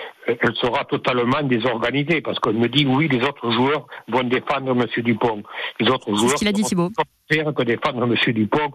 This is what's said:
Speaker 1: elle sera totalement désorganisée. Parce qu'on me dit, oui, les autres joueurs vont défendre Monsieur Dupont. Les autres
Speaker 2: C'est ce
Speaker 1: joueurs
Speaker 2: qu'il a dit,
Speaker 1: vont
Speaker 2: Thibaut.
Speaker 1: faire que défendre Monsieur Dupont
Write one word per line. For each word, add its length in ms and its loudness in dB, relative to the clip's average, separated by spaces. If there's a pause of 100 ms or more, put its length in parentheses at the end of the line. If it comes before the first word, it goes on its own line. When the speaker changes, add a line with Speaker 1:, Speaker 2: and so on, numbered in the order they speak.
(280)
Speaker 1:
elle 280 0
sera 300 -2
totalement 580 0
désorganisée. 760 0
Parce 180 -6
qu'on 140 0
me 140 2
dit, 200 2
oui, 200 2
les 160 2
autres 280 -2
joueurs 340 0 (220)
vont 160 0
défendre 500 -2
Monsieur 300 0
Dupont. 400 0 (360)
Les 120 2
autres 160 -2
Speaker 2:
C'est 80 0
ce 60 0
Speaker 1:
joueurs 120 4
Speaker 2:
qu'il 140 0
a 40 2
dit, 120 0
Speaker 1:
vont 60 0
Speaker 2:
Thibaut. 220 0 (400)
Speaker 1:
faire 220 0
que 80 -2
défendre 460 0
Monsieur 260 2
Dupont 420 0